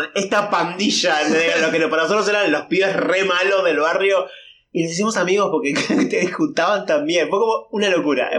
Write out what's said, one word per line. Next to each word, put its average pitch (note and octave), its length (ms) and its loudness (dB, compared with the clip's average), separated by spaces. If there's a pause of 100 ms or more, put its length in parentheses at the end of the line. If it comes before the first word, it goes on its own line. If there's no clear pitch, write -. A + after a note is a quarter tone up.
(160)
esta G3+ 340 0
pandilla, F3 720 0
¿entendés? E3 400 2
Lo D#3+ 100 0
que D#3+ 160 2
para D#3+ 160 0
nosotros G3 260 0
eran G#3 220 2
los D3 160 0
pibes F#3+ 280 0
re F#3 300 0
malos F#3 380 2
del D#3+ 160 2
barrio. F#3 480 2 (440)
Y E3+ 120 0
nos E3 80 -6
hicimos G#3+ 260 -2
amigos F#3 340 2
porque C#3+ 220 -2
<laughs> - 360 0
te F3+ 220 0
juntaban E3+ 540 -2
también. D#3 440 0
Fue G3+ 100 0
como A3 320 -2
una G#3 180 0
locura, D3 480 0